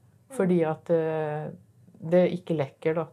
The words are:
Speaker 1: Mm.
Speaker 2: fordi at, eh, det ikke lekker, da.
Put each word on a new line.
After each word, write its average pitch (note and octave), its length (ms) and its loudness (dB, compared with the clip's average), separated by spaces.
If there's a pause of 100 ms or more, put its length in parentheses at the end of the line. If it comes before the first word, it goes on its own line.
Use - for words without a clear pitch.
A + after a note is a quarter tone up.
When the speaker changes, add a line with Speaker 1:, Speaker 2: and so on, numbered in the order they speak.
(300)
Speaker 1:
Mm. - 60 -16
Speaker 2:
fordi F3+ 280 2
at, D#3 260 -4
eh, D#3 600 -2 (580)
det F3+ 240 4
ikke F3 240 -4
lekker, D3+ 380 -2
da. E3 180 -2